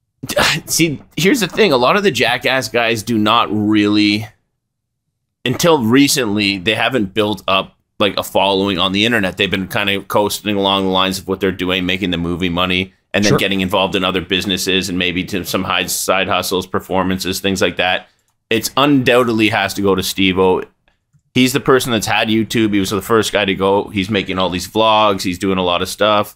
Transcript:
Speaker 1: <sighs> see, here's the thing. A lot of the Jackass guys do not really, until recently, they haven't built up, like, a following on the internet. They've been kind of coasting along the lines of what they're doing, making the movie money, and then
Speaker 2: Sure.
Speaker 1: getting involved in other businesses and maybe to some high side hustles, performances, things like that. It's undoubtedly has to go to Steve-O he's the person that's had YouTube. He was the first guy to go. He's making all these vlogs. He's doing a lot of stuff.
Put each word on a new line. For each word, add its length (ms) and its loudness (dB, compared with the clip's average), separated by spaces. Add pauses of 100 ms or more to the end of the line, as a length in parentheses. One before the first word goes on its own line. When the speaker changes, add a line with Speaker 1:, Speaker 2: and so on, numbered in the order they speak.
(280)
Speaker 1:
<sighs> 380 -2
see, 360 -2 (140)
here's 240 2
the 80 -2
thing. 240 2
A 60 4
lot 180 2
of 80 0
the 80 2
Jackass 580 0
guys 340 0
do 140 -2
not 340 2
really, 760 2 (1160)
until 380 2
recently, 720 2
they 180 0
haven't 380 -2
built 340 -2
up, 280 -2 (240)
like, 180 0
a 60 -2
following 540 0
on 140 -2
the 140 0
internet. 320 0
They've 120 0
been 180 -4
kind 220 -2
of 180 -4
coasting 480 -2
along 300 0
the 60 0
lines 280 0
of 80 -16
what 120 -4
they're 120 0
doing, 340 -2
making 260 -2
the 60 -2
movie 320 -2
money, 440 -2 (200)
and 100 0
then 80 2
Speaker 2:
Sure. 60 4
Speaker 1:
getting 240 0
involved 340 0
in 80 -2
other 180 0
businesses 680 -2
and 80 -4
maybe 280 -2
to 200 -6
some 180 -4
high 240 -2
side 400 0
hustles, 400 -2
performances, 720 -2
things 220 -2
like 160 0
that. 300 -2 (420)
It's 280 -2
undoubtedly 720 4
has 260 -2
to 60 -4
go 140 2
to 80 -2
Steve-O 600 2 (720)
he's 200 2
the 60 0
person 320 2
that's 160 -2
had 200 0
YouTube. 460 0
He 60 2
was 100 0
the 120 -2
first 300 0
guy 140 0
to 100 0
go. 340 0
He's 200 -2
making 300 -2
all 100 0
these 180 -6
vlogs. 540 2
He's 180 -4
doing 180 0
a 60 0
lot 180 0
of 80 -6
stuff. 460 0